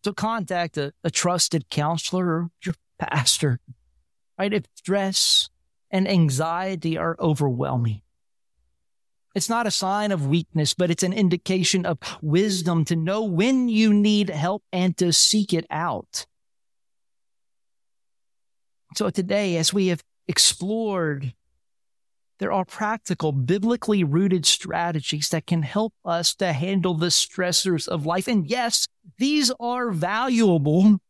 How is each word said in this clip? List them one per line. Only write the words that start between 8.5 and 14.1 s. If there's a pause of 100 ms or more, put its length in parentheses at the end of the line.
It's
not
a
sign
of
weakness,
but
it's
an
indication
of (220)
wisdom
to
know
when
you
need